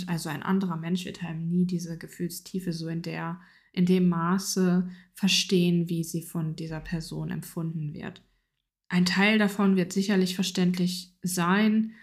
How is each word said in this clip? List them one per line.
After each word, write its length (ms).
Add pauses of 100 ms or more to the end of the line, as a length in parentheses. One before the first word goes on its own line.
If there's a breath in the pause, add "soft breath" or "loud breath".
also 220
ein 140
anderer 340
Mensch 280
wird 180
eben 260
nie 160
diese 320
Gefühlstiefe 720
so 160
in 140
der, 400 (320 loud breath)
in 120
dem 220
Maße 800 (260 loud breath)
verstehen, 760
wie 140
sie 180
von 340
dieser 240
Person 520
empfunden 640
wird. 280 (680)
Ein 180
Teil 340
davon 360
wird 160
sicherlich 440
verständlich 840
sein, 800